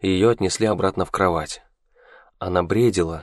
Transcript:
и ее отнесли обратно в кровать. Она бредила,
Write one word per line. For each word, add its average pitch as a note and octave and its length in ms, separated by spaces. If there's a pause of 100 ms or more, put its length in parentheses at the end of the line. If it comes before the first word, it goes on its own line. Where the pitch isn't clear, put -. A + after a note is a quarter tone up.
и F#2 80
ее F#2+ 220
отнесли G#2+ 360
обратно F#2+ 380
в - 60
кровать. E2+ 520 (760)
Она F2+ 240
бредила, F2+ 600